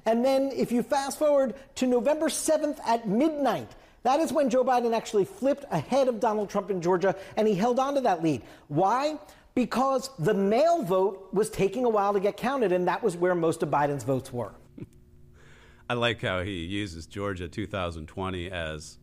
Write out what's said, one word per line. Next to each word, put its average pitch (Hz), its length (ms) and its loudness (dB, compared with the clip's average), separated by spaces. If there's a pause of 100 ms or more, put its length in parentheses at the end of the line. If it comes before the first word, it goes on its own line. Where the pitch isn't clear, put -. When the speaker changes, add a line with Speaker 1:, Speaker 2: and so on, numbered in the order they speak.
Speaker 1:
And 226 200 2
then 269 300 2
if 226 160 -2
you 240 140 2
fast 277 340 -4
forward 277 360 4 (220)
to 254 100 0
November 277 420 2
seventh 302 580 0
at 233 220 0
midnight, 240 600 0 (320)
that 262 180 2
is 269 120 0
when 277 180 2
Joe 254 140 4
Biden 233 300 2
actually 214 300 2
flipped 269 460 -2
ahead 247 380 2
of 233 120 0
Donald 214 300 0
Trump 202 200 -2
in 180 120 -4
Georgia, 180 320 2 (220)
and 214 100 2
he 214 80 4
held 233 240 2
on 269 160 0
to 277 80 0
that 185 220 0
lead. 147 180 0 (260)
Why? 240 500 0 (360)
Because 254 640 0
the 170 160 2
mail 247 480 4
vote 190 500 0
was 208 160 2
taking 196 360 -2
a 240 40 2
while 208 240 2
to 202 80 0
get 196 160 0
counted, 240 360 0
and 180 160 2
that 180 160 0
was 180 120 0
where 180 200 2
most 165 260 0
of 170 60 0
Biden's 143 360 0
votes 131 280 -2
were. 117 200 -6 (260)
Speaker 2:
<laughs> - 80 -14 (1040)
I 123 40 -4
like 117 280 -2
how 92 200 -2
he 90 220 -6
uses 90 420 -8
Georgia 98 420 -6
two 98 180 -8
thousand 85 400 -6
twenty 92 420 -6
as, 80 540 -10